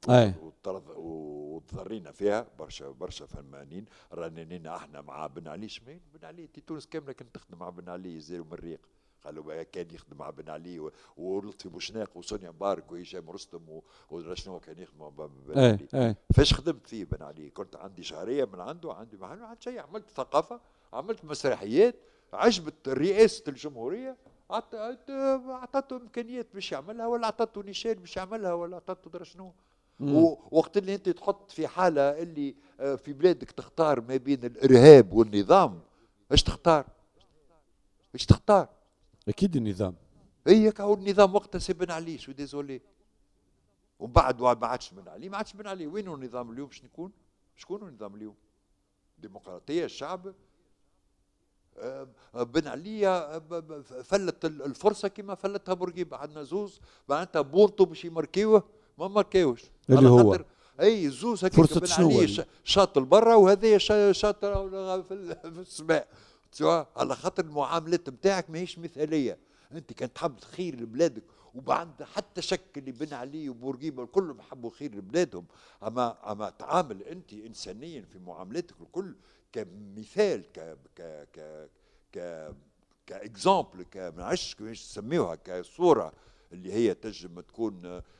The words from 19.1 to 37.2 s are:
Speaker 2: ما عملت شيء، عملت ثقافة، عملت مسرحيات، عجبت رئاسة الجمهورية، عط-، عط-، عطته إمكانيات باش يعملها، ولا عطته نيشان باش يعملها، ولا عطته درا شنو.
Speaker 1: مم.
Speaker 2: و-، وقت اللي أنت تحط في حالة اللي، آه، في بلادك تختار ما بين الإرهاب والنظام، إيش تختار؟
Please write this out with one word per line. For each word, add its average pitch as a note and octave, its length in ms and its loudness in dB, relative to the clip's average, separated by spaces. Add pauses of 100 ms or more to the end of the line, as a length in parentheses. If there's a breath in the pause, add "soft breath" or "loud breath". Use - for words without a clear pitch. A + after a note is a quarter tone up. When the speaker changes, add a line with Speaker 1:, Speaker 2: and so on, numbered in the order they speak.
Speaker 2:
ما F#2+ 100 -18
عملت A3 340 -20
شيء، B3 180 -16
عملت G3+ 300 -18
ثقافة، D3 500 -6 (340)
عملت - 320 -10
مسرحيات، C#3 720 0 (380)
عجبت E3 560 -6
رئاسة F#3+ 580 2
الجمهورية، D3 680 -12 (320)
عط-، A3+ 260 -8
عط-، A#3+ 360 -12 (380)
عطته C4 460 -8
إمكانيات A#3+ 580 -12
باش F#3+ 180 -12
يعملها، G#3 360 -10
ولا A#3 200 -2
عطته G#3+ 360 -4
نيشان G3+ 300 -6
باش F3+ 240 -12
يعملها، F#3 360 -6
ولا E3+ 220 -8
عطته F3+ 340 -12
درا E3+ 140 -16
شنو. F3+ 300 -20 (460)
Speaker 1:
مم. C#3+ 160 0
Speaker 2:
و-، E3 240 6 (120)
وقت D#3+ 260 2
اللي G3 180 -2
أنت F#3+ 140 -4
تحط - 420 -4
في D#3 160 -6
حالة E3+ 340 2
اللي، D3 540 -2 (240 soft breath)
آه، C#3 160 -4
في C#3+ 180 -14
بلادك D#3+ 380 0
تختار C#3+ 500 0
ما B2+ 160 -4
بين C3 260 -2
الإرهاب B2 720 12
والنظام، G#2 680 4 (520)
إيش D3 120 4
تختار؟ D#3 420 2 (1300)